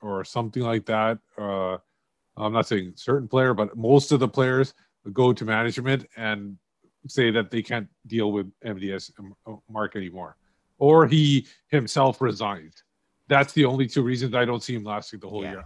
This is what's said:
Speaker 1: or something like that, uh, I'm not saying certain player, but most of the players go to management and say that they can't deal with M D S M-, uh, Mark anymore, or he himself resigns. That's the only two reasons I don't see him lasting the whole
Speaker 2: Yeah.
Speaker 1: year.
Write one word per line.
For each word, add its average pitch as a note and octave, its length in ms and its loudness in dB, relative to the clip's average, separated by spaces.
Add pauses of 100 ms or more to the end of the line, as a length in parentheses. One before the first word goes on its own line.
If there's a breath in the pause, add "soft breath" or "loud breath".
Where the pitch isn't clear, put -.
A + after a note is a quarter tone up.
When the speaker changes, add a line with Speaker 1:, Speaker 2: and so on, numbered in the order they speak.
Speaker 1:
or G2 220 -6
something A#2 400 -6
like A2+ 220 -2
that, A2 340 0 (180)
uh, F#2+ 400 -4 (600)
I'm G#2+ 160 -4
not A#2 140 0
saying F#2 280 -4
certain B2+ 320 -4
player, B2+ 260 2
but G#2 240 -4
most C3 340 4
of C#3+ 80 4
the B2+ 80 2
players C3 460 0 (400)
go B2+ 200 4
to A2+ 120 -6
management A#2 720 -2
and G#2 420 -8 (500)
say B2+ 240 2
that G#2+ 200 0
they A#2 100 -4
can't A2+ 260 -6 (200)
deal A2 240 0
with G2+ 180 -4 (140)
M G#2 160 -8
D G2 140 -8
S - 260 -10
M-, G2 160 -20 (100)
uh, A2 100 -16 (140)
Mark G#2+ 260 -6
anymore, F2+ 420 -12 (420)
or D#3 260 8
he C#3+ 400 4 (220 soft breath)
himself C3+ 540 2
resigns. G#2 600 -4 (440)
That's C#3 260 2
the D3 120 4
only C3 220 2
two C#3 140 -2
reasons B2 320 -2
I B2 120 2
don't A#2+ 180 -4
see B2 120 -8
him G#2+ 80 -6
lasting G#2 360 -10
the G2 100 -16
whole G2+ 140 -8
Speaker 2:
Yeah. - 80 -10
Speaker 1:
year. G2 140 -14